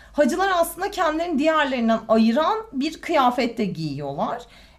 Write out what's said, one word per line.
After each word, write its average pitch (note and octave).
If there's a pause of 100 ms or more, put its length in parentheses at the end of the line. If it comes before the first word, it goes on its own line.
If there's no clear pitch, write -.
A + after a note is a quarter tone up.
(120)
Hacılar F4
aslında E4+
kendilerini E4
diğerlerinden C4
ayıran A#3 (140)
bir D4
kıyafette B3
giyiyorlar. D3+ (360)